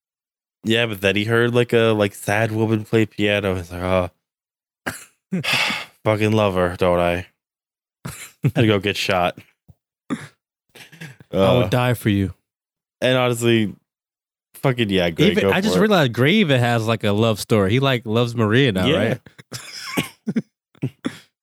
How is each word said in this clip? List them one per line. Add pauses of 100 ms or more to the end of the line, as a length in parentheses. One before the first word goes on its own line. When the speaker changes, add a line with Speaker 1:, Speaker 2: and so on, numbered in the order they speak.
(640)
Speaker 1:
Yeah,
but
then
he
heard,
like,
a,
like,
sad
woman
play
piano.
He's
like,
"Oh, (1200)
<sighs> (640)
fucking
love
her,
don't
I? (1160)
Had
to
go
get
shot." (360)
Speaker 2:
<laughs>
I (1160)
would
Speaker 1:
Uh,
Speaker 2:
die
for
you. (680)
Speaker 1:
and
honestly, (800)
fucking
yeah,
Gray,
Speaker 2:
Even,
Speaker 1:
go
Speaker 2:
I
just
Speaker 1:
for
it.
Speaker 2:
realized
Gray
even
has,
like,
a
love
story.
He,
like,
loves
Maria
now,
Speaker 1:
Yeah. (120)
Speaker 2:
right? (1600)
<laughs> (480)